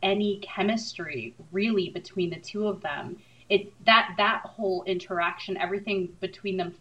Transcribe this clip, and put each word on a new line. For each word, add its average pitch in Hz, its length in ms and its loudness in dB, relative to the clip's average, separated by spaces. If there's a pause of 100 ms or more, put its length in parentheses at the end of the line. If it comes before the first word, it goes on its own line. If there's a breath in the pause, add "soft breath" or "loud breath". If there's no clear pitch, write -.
any 202 400 2
chemistry 170 880 -2 (200)
really 196 360 2
between 175 400 -2
the 165 100 -6
two 208 280 -2
of 196 140 -2
them. 143 360 -6 (320 loud breath)
It, 202 240 2 (120)
that, 226 320 6
that 208 260 2
whole 190 400 -2
interaction, 180 760 -2
everything 196 520 -2 (100)
between 190 380 -4
them 175 240 -2